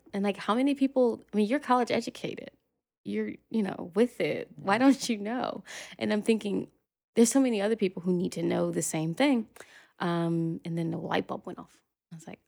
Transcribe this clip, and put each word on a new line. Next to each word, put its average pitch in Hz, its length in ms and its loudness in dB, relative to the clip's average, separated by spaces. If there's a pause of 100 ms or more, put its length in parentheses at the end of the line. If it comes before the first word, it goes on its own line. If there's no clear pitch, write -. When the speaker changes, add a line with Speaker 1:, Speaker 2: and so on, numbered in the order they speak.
(140)
Speaker 1:
And, 202 100 0
like, 196 140 0
how - 160 0
many 269 200 2
people, 262 580 2
I - 40 0
mean, 208 120 4
you're 262 120 0
college 247 300 2
educated. - 600 -4 (540)
You're, 214 280 -4 (180)
you 220 120 0
know, 180 320 -6
with 247 260 2
it. - 360 -4
Why 190 180 0
Speaker 2:
Yeah. 220 40 2
Speaker 1:
don't 269 300 4
you 233 100 0
know? 214 440 -6 (340)
And 214 160 -2
I'm 208 100 0
thinking, 202 460 0 (460)
there's 233 160 6
so 277 100 4
many 233 220 2
other 220 140 2
people 185 260 -2
who 180 100 0
need 175 200 0
to 165 100 -6
know 175 300 0
the 170 100 -2
same 160 320 -2
thing. 254 320 2 (540)
Um, 170 640 -2
and 170 120 -6
then 165 140 -2
the 165 80 -6
light 170 300 -4
bulb - 180 -8
went 180 140 -12
off. - 200 -20 (320)
I 170 40 -16
was 160 100 -18
like, - 220 -18